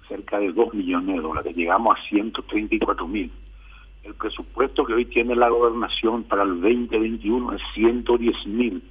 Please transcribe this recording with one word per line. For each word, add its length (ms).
cerca 300
de 140
dos 200
millones 440
de 40
dólares. 340
Llegamos 440
a 100
ciento 360
treinta 320
y 20
cuatro 280
mil. 240
El 100
presupuesto 720
que 80
hoy 100
tiene 320
la 140
gobernación 720
para 220
el 100
veinte 440
veintiuno 540
es 80
ciento 420
diez 300
mil. 440